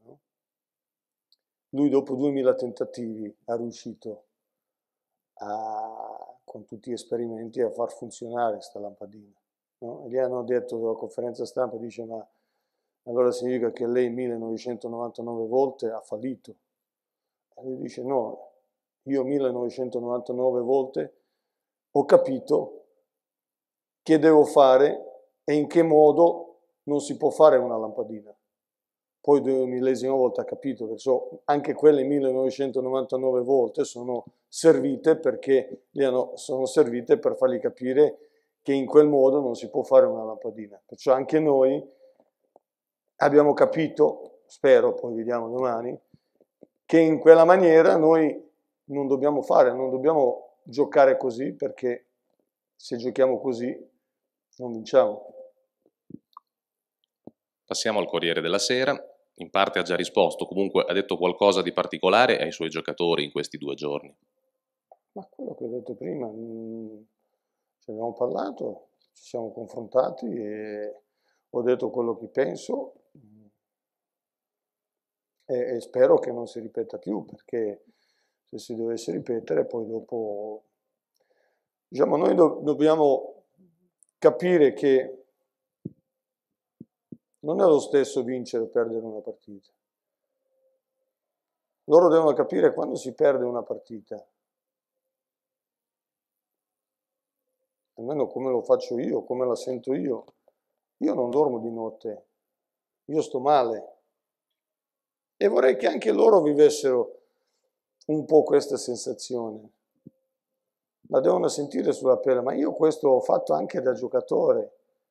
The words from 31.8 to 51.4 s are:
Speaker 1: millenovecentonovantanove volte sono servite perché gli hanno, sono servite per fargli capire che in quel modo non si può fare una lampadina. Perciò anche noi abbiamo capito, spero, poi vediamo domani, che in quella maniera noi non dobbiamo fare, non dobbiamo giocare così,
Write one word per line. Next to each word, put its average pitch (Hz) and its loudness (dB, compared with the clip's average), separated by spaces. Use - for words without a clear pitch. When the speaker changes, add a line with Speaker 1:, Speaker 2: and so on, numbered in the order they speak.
Speaker 1:
millenovecentonovantanove 131 -2
volte 127 0
sono 120 -10
servite 143 4
perché 131 -2
gli - -2
hanno, 127 0
sono 131 -6
servite 123 2
per 127 0
fargli 165 0
capire 131 0
che 143 -4
in 139 0
quel 151 6
modo 139 4
non 123 -4
si - -12
può 131 -4
fare 131 6
una 110 -2
lampadina. 107 -12
Perciò - 0
anche 139 0
noi 139 2
abbiamo 147 4
capito, 151 -2
spero, 123 4
poi 120 -8
vediamo 113 -6
domani, 123 -4
che 160 4
in 160 4
quella 165 10
maniera 175 6
noi 160 2
non 143 -6
dobbiamo 139 0
fare, 127 2
non 131 -6
dobbiamo 131 -2
giocare 135 4
così, 123 -6